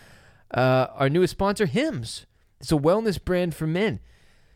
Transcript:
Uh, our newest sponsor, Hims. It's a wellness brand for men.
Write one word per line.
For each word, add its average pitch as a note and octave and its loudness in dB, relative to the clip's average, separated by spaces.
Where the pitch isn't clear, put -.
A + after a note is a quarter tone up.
Uh, C3 2
our C#3 0
newest F3 2
sponsor, G3+ -2
Hims. E3+ -4
It's - -4
a D#3+ 4
wellness F3+ 2
brand F3+ -2
for D#3+ -6
men. E3 -2